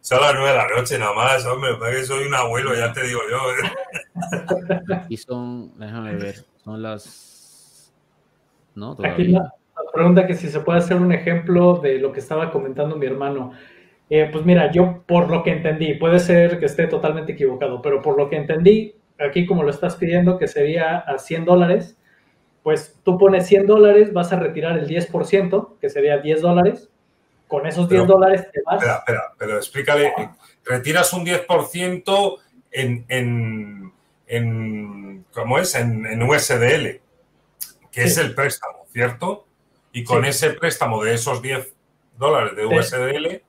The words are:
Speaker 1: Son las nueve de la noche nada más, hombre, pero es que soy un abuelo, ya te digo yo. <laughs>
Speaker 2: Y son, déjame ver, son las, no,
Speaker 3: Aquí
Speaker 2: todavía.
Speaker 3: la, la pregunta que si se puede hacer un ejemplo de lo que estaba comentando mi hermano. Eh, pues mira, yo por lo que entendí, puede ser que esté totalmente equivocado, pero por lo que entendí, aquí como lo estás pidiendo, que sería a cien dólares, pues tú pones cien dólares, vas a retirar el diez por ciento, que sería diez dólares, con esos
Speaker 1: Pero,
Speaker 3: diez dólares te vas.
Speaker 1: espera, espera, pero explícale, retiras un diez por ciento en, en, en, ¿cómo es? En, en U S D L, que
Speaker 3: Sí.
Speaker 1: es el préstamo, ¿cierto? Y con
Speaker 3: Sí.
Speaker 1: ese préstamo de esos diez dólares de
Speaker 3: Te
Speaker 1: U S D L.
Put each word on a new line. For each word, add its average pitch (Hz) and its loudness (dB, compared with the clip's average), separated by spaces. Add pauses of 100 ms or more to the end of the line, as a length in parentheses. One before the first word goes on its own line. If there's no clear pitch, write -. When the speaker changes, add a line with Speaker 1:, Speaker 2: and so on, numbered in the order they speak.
Speaker 1:
Son 127 0
las 143 4
nueve 139 0
de 131 4
la 110 0
noche 120 -2
nada 104 -2
más, 123 0
hombre, 127 -4
pero 113 -4
es 131 -4
que 131 -8
soy 135 -4
un 139 -4
abuelo, 123 -2
ya 117 -4
te 127 -6
digo 123 -4
yo. 123 -4 (1600)
<laughs> - -14
Speaker 2:
Y - -10
son, 123 -12
déjame 107 -12
ver, 101 -12 (180)
son 110 -14
las, - -18 (840)
no, 107 -14
Speaker 3:
Aquí - -14
Speaker 2:
todavía. 175 2
Speaker 3:
la, 170 -6 (300)
la - -12
pregunta 180 6
que 180 -2
si 160 -8
se 147 -4
puede 170 0
hacer 180 2
un 180 4
ejemplo 175 2
de 139 0
lo 135 -2
que - -8
estaba 160 -4
comentando 147 -4
mi 139 -4
hermano. 131 -6 (600)
Eh, 151 2
pues 160 -6
mira, 165 6
yo 175 2
por 170 2
lo 165 0
que 170 0
entendí, 156 -2
puede 170 4
ser 175 4
que - 0
esté - 0
totalmente 156 -2
equivocado, 127 -2
pero 139 0
por 143 0
lo 143 0
que 160 -4
entendí, 170 4 (240)
aquí 175 -2
como 175 0
lo 143 0
estás 165 -6
pidiendo, 180 2
que 160 -2
sería 160 0
a 139 -6
cien 165 -8
dólares, 180 2 (640)
pues - -4
tú 180 2
pones 190 6
cien 202 4
dólares, 208 8
vas 175 -2
a 180 0
retirar 165 -2
el 143 -4
diez 170 -2
por 165 -4
ciento, 196 0
que 139 -2
sería 143 2
diez 156 0
dólares, 175 2 (580)
con 143 -4
esos 175 -2
Speaker 1:
Pero, 185 4
Speaker 3:
diez 180 4
dólares 190 6
te 139 -6
vas. - -2
Speaker 1:
espera, - 0
espera, - -4 (160)
pero 107 -6
explícale, 147 0 (540)
retiras 151 -2
un 175 -4
diez 175 -2
por 175 0
ciento 180 -2 (320)
en, 123 -4
en, 110 -6 (340)
en, 107 -6 (100)
¿cómo 117 -2
es? 185 -2
En, 117 -2
en 110 -4
U 139 2
S 139 0
D 123 4
L, - -6 (880)
que 123 -6
Speaker 3:
Sí. 123 2
Speaker 1:
es 117 2
el 127 -2
préstamo, - -6
¿cierto? 123 -4 (480)
Y 120 -8
con 117 0
Speaker 3:
Sí. - 0
Speaker 1:
ese 147 0
préstamo 123 -4
de 113 0
esos 120 -4
diez 131 -8 (440)
dólares 123 0
de 107 -2
Speaker 3:
Te - 2
Speaker 1:
U - 6
S - -2
D 170 -2
L. 165 -8